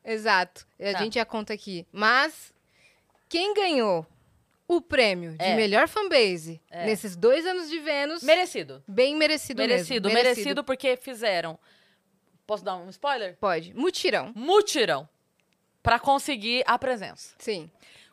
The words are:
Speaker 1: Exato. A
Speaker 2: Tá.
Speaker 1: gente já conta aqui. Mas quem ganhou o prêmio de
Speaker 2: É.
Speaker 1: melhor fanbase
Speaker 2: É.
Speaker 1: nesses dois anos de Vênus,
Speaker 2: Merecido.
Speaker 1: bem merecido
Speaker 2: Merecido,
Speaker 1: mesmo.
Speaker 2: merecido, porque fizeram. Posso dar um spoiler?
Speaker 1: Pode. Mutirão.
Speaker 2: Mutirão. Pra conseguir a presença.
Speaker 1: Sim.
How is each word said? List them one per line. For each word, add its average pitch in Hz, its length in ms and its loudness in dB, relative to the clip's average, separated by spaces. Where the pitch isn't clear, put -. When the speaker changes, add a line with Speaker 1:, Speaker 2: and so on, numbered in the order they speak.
Speaker 1:
Exato. 214 640 0
A 196 140 -2
Speaker 2:
Tá. 185 60 -2
Speaker 1:
gente 214 160 -4
já 233 100 0
conta 220 280 -8
aqui. 185 380 -10
Mas 247 600 0
quem 381 240 -2
ganhou 247 540 0
o 349 140 2
prêmio 190 580 0
de 165 60 -4
Speaker 2:
É. 185 120 2
Speaker 1:
melhor 220 340 4
fanbase 196 720 0
Speaker 2:
É. 175 140 -8
Speaker 1:
nesses 208 320 -4
dois 254 280 4
anos 359 240 -4
de 330 100 -6
Vênus, 294 440 -4
Speaker 2:
Merecido. 247 640 0
Speaker 1:
bem 254 260 2
merecido 302 480 0
Speaker 2:
Merecido, 196 480 0
Speaker 1:
mesmo. 226 140 4
Speaker 2:
merecido, 247 400 0
porque 262 320 -2
fizeram. 202 640 -4
Posso 202 160 -6
dar 190 140 -6
um 180 120 -16
spoiler? 233 520 -6
Speaker 1:
Pode. 175 320 -2
Mutirão. 220 600 -2
Speaker 2:
Mutirão. 247 760 2
Pra 233 160 2
conseguir 254 640 0
a 240 140 2
presença. 220 580 -8
Speaker 1:
Sim. 170 320 -8